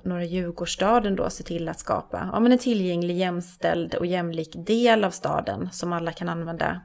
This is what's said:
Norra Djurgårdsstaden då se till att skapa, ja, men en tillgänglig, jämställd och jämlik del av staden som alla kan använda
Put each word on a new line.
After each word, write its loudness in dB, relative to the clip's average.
Norra -2
Djurgårdsstaden 0
då 0
se -8
till -4
att -8
skapa, -4
ja, 0
men 8
en 8
tillgänglig, 0
jämställd 0
och 0
jämlik -2
del 4
av 0
staden -2
som -4
alla -2
kan -6
använda -4